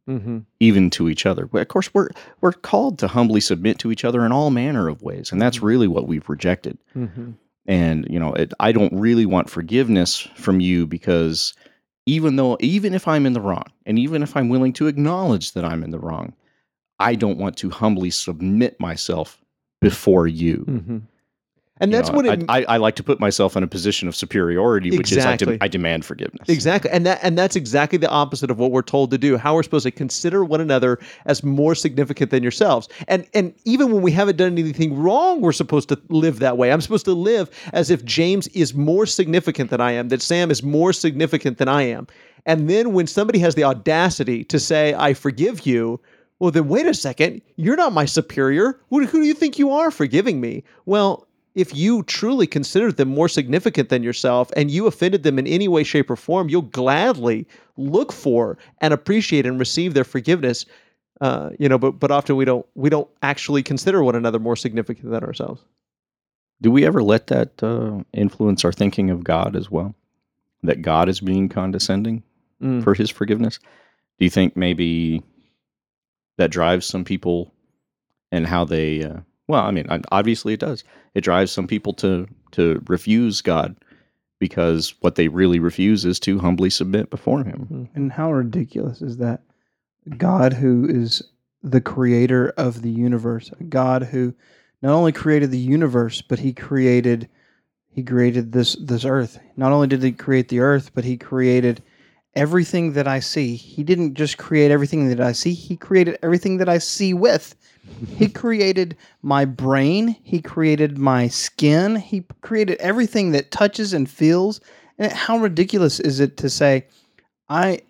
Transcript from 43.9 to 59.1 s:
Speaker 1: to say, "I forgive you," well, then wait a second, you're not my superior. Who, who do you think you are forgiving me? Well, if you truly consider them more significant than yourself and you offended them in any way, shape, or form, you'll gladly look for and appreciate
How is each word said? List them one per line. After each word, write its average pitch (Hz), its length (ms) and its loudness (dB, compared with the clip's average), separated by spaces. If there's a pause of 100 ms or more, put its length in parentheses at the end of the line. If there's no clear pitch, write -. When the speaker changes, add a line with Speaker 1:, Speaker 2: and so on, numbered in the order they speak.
Speaker 1:
to - 140 -2
say, 151 360 2
"I 143 180 2
forgive 143 540 -4
you," 117 340 0 (380)
well, 180 140 2
then 151 160 2
wait 240 180 2
a 320 80 2
second, - 480 -2 (140)
you're 202 200 0
not 330 160 2
my 151 140 2
superior. 160 800 0
Who, 277 160 2
who 320 160 0
do 302 60 2
you 302 80 2
think 302 240 -4
you 277 140 2
are 311 180 2
forgiving 156 500 0
me? 120 240 -6 (220)
Well, 196 380 0 (320)
if 185 180 0
you 196 300 0
truly 233 420 0
consider 185 460 0
them 135 160 0
more 147 200 2
significant 147 600 0
than 123 160 0
yourself 123 520 0
and 147 140 2
you 180 160 0
offended 180 380 0
them 139 160 2
in 131 80 -2
any 185 180 0
way, 165 160 2
shape, 147 260 0
or 123 80 -2
form, 170 320 -2
you'll 165 140 0
gladly 127 880 0 (280)
look 147 360 -2
for 117 440 0 (240)
and 151 140 2
appreciate 170 520 0